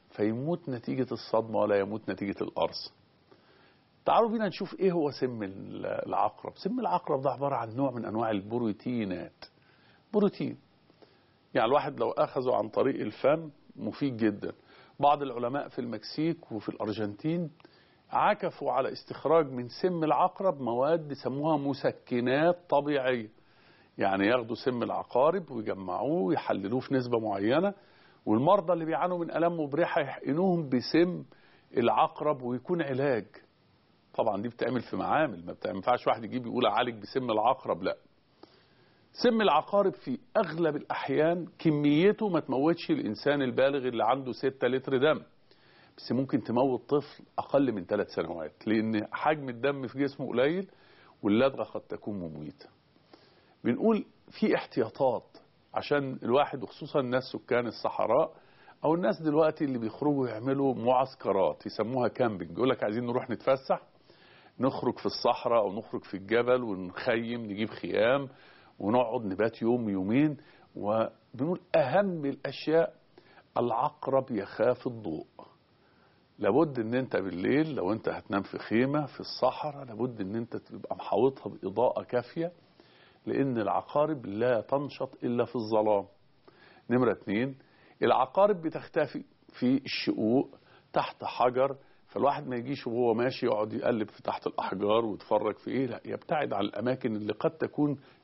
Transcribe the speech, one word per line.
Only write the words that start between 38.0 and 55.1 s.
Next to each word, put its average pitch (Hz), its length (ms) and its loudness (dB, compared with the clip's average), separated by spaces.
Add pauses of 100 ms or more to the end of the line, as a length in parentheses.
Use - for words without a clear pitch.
سم 226 280 4
العقارب 190 520 4
في - 260 -6 (180)
أغلب 156 400 0
الأحيان 151 720 0 (120)
كميته 156 720 4
ما 180 120 0
تموتش 147 500 0
الإنسان 135 520 0
البالغ 127 460 2
اللي 113 160 0
عنده 127 280 0
ستة 135 360 0
لتر 131 280 0
دم، 135 260 4 (760)
بس - 160 -6
ممكن 131 300 0
تموت 123 460 0
طفل - 360 -2 (140)
أقل 139 340 2
من 95 140 -6
تلات 104 220 0
سنوات، 82 600 -6
لأن 110 440 2
حجم 147 360 -2
الدم 131 380 -4
في 120 120 -10
جسمه 139 300 -4
قليل 160 420 0 (520)
واللدغة 120 420 2
قد - 160 -8
تكون - 380 -8
مميتة. 76 480 -10 (960)
بنقول 202 400 2 (260)
في - 240 2
احتياطات 117 800 -2 (380)